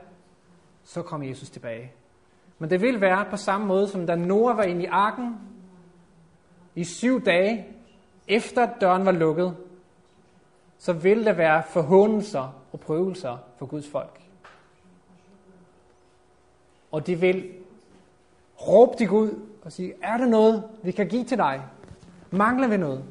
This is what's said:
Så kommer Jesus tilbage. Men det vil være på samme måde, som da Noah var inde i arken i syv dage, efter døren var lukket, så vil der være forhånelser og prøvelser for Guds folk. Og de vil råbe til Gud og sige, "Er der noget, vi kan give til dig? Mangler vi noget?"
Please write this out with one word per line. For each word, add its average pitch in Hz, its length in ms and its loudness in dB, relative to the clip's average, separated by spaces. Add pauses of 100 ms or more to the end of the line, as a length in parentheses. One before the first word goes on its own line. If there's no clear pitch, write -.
(840)
Så - 200 -12
kommer 147 240 -10
Jesus 131 240 -14
tilbage. 123 420 -14 (680)
Men 160 120 -6
det 180 100 2
vil 233 200 0
være 196 300 2
på 214 60 -8
samme 202 300 -4
måde, 196 220 0
som 190 180 -8
da 170 80 0
Noah 202 420 2
var 220 60 0
inde 175 200 -2
i 180 40 -4
arken 220 540 -2 (1300)
i 170 100 -6
syv 226 400 -2
dage, 196 420 2 (600)
efter 233 500 0
døren 185 280 4
var 190 60 4
lukket, 165 440 0 (1300)
så 180 80 0
vil 190 320 2
der 214 80 4
være 160 300 4
forhånelser 180 1000 2 (120)
og 156 80 -14
prøvelser 160 580 -4 (180)
for 139 100 -14
Guds 147 220 -12
folk. - 320 -10 (2750)
Og 151 160 -6
de 175 140 -2
vil 185 320 2 (1040)
råbe 226 400 6
til 226 120 0
Gud 214 400 0 (140)
og 165 100 -16
sige, 185 300 -10
"Er 208 140 -4
der 254 100 0
noget, 220 420 4 (140)
vi 180 100 -4
kan 190 160 -2
give 233 160 -4
til 247 140 -4
dig? 135 240 0 (680)
Mangler 240 380 2
vi 214 80 0
noget?" 139 340 -4